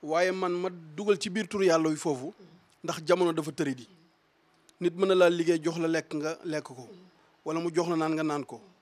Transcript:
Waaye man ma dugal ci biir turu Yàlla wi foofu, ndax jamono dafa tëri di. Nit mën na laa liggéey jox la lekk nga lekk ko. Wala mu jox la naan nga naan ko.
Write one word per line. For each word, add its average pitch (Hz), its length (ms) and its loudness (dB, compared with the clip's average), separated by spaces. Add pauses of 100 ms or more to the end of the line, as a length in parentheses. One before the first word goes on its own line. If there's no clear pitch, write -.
Waaye 165 300 2
man 185 200 -2
ma 180 160 -2 (280)
dugal 202 240 2
ci - 100 -6
biir 196 180 -2
turu 196 180 0
Yàlla 160 220 6
wi 151 80 0
foofu, 147 360 -4 (520)
ndax 165 220 -6
jamono 175 260 4
dafa 160 200 -4
tëri 143 220 -2
di. 123 120 -16 (920)
Nit 175 160 -2
mën 190 120 2
na 190 60 4
laa 180 160 8
liggéey 170 320 2
jox 160 160 -2
la 165 100 -2
lekk 165 260 -2
nga 156 300 -6
lekk 151 200 -6
ko. 123 240 -16 (560)
Wala 160 160 -4
mu 170 140 -4
jox 170 160 2
la 170 60 0
naan 160 180 0
nga 160 80 -2
naan 147 220 -2
ko. - 160 -16 (220)